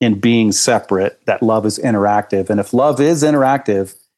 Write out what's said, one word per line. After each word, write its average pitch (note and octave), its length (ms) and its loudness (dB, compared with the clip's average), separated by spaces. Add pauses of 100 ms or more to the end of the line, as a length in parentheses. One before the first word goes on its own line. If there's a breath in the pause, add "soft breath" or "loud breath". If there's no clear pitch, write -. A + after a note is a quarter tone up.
in A2 180 0
being A2+ 320 2
separate, G2+ 760 -2
that G#2 160 -2
love A2 240 0
is G#2 140 -4
interactive. G#2 720 0
And G#2 100 0
if - 140 -6
love C3 260 2
is D3 240 0
interactive, C3+ 720 0 (220)